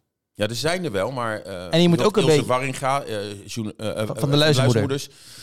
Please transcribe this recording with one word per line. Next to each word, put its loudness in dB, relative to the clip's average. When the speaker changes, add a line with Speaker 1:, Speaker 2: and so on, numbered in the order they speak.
Speaker 1:
Ja, -2
er -4
zijn -2
er -4
wel, -2
maar, -4
eh, -10
Speaker 2:
En 4
je 6
moet 4
Speaker 1:
Ilse, 4
Speaker 2:
ook -2
een 4
Speaker 1:
Ilse 6
Speaker 2:
beetje 2
Speaker 1:
Warringa, -2
eh, -8
journa-, -6
eh, -6
eh, -4
Speaker 2:
Van, -6
Speaker 1:
eh, -8
Speaker 2:
van 0
de 4
Luizenmoeders. 2
Speaker 1:
Luizenmoeders. -16